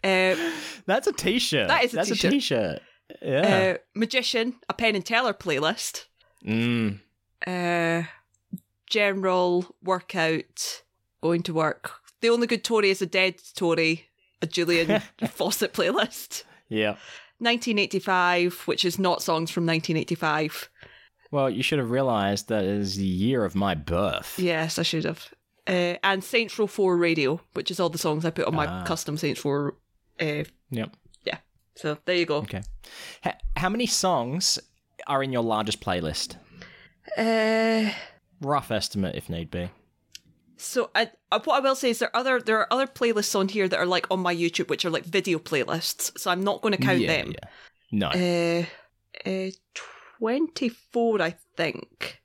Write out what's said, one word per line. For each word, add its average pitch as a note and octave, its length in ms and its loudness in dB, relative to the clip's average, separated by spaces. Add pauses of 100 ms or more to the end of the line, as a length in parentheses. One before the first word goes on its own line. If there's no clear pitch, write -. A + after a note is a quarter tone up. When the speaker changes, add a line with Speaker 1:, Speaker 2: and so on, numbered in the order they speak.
Speaker 1:
Uh, F#3 320 4 (500)
Speaker 2:
That's G#3+ 220 2
a G4 60 0
t-shirt. D#3+ 540 0
Speaker 1:
That D4+ 160 4
is B3 100 0
a A#3 40 -2
Speaker 2:
That's F#3+ 120 0
Speaker 1:
t-shirt. G3 220 2
Speaker 2:
a C#4 40 4
t-shirt. A2+ 460 0 (400)
Yeah. F#3+ 540 2
Speaker 1:
Uh, - 20 -8 (180)
Magician, A#3 600 0 (140)
a - 40 -2
Penn A3+ 220 2
and F#3 100 -2
Teller A#3 280 0
playlist. D#3 720 -2 (400)
Speaker 2:
Mm. A2+ 540 0 (460)
Speaker 1:
Uh, F3 580 0 (840)
general F#3 960 2
workout, F3 1000 -2 (380)
going E3+ 220 2
to E3+ 100 -6
work. D#3 380 0 (300)
The A#3 80 4
only A#3+ 180 4
good A#3+ 160 0
Tory G#3+ 260 4
is F#3+ 120 2
a G3 40 0
dead F#3 300 2 (200)
Tory, E3 520 0 (340)
a E3+ 60 -2
Julian E3+ 540 2 (140)
Speaker 2:
<laughs> A3+ 140 -4
Speaker 1:
Fawcett - 440 -2
playlist. - 680 -2 (260)
Speaker 2:
Yeah. G#2+ 280 0 (420)
Speaker 1:
Nineteen A#3 400 0
eighty-five, F3+ 760 2 (120)
which - 200 0
is E3+ 140 0
not F#3 240 2
songs E3 280 0
from E3+ 140 0
nineteen E3 320 0
eighty-five. D#3 720 -2 (600)
Speaker 2:
Well, C3+ 180 2
you A#2 140 -2
should D3+ 160 2
have A#2+ 120 -2
realised A2 580 2
that G#2+ 140 2
it F#2 60 2
is G2+ 280 0
the G2 80 0
year G#2 400 2
of F2+ 100 -4
my G2 180 2
birth. E2+ 640 -2
Speaker 1:
Yes, E3 400 0
I E3+ 60 0
should D#3+ 220 -2
have. D#3 240 -6 (380)
Uh, F3 360 0
and F#3+ 200 2
Saints A#3 360 0
Row G#3 80 4
four F#3 300 2
radio, E3 440 2 (120)
which - 180 -4
is F3 80 -4
all F3 100 2
the D#3+ 80 -4
songs D#3+ 280 0
I E3 40 2
put D#3+ 160 -2
on E3 100 0
my D3+ 120 0
Speaker 2:
Ah. F3+ 180 -6
Speaker 1:
custom D#3+ 320 -4
Saints D3 260 -4
Row. C#3+ 280 -2 (480)
Uh, D3+ 240 -2 (260)
Speaker 2:
Yep. A2+ 260 -6 (280)
Speaker 1:
yeah. - 140 -6 (380)
So D3+ 300 -6
there F3+ 100 0
you F3 100 2
go. D3 120 -2
Speaker 2:
Okay. G2+ 240 -6 (640)
H-, - 80 0 (240)
how F#3 120 0
many A#3 180 0
songs D#3+ 720 0 (480)
are C#3 160 0
in C3+ 80 -2
your B2 120 2
largest G#2+ 380 0
playlist? E2 540 -2 (840)
Speaker 1:
Uh, A3 720 2 (480)
Speaker 2:
Rough C#3+ 320 0
estimate, G2+ 440 -2
if - 140 -8
need E2+ 200 -6
be. F2+ 220 -6 (840)
Speaker 1:
So - 360 -2
I, - 160 0 (220)
uh, A3+ 120 2
what A3 120 2
I C#4 40 4
will C4+ 160 2
say C4 140 0
is A3+ 100 0
there - 160 -2
other, B3+ 240 2
there A3 200 2
are - 120 2
other C4 160 2
playlists A3+ 520 0
on G3 100 2
here G3 180 0
that F3+ 120 0
are, F3+ 80 2
like, F3+ 240 0
on F#3 80 0
my F3+ 160 0
YouTube, E3+ 340 -2
which D3 160 -2
are, F3 60 0
like, D#3+ 140 -4
video F3 340 0
playlists. - 800 -4
So - 100 -4
I'm F3+ 140 0
not G3+ 180 0
gonna G#3 160 2
count F#3 220 2
Speaker 2:
Yeah, - 80 2 (160)
Speaker 1:
them. - 100 -8
Speaker 2:
yeah. - 160 -14 (420)
No. G3+ 180 2
Speaker 1:
Uh, F3 1200 -2
uh, F#3+ 200 -4 (680)
twenty-four, A#3 1040 0
I E3+ 140 0 (220)
think. - 680 -6